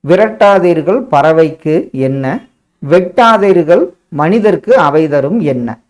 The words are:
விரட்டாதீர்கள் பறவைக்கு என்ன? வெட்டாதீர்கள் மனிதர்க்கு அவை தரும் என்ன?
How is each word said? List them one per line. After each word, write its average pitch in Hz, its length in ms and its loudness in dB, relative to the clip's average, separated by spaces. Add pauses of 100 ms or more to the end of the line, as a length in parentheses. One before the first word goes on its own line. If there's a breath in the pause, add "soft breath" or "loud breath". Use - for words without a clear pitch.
விரட்டாதீர்கள் 190 920 2
பறவைக்கு 156 880 0
என்ன? 135 560 -6 (420)
வெட்டாதீர்கள் 185 1040 2 (160)
மனிதர்க்கு 196 680 0
அவை 156 320 0
தரும் 143 320 -2
என்ன? 123 400 -4 (100)